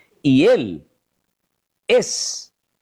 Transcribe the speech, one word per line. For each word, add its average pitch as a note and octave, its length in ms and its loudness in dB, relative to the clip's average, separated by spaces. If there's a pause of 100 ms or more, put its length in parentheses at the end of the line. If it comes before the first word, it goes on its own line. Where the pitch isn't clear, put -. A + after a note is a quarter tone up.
(220)
"Y C#3 240 2
Él A2+ 400 -2 (1000)
es - 680 -4 (280)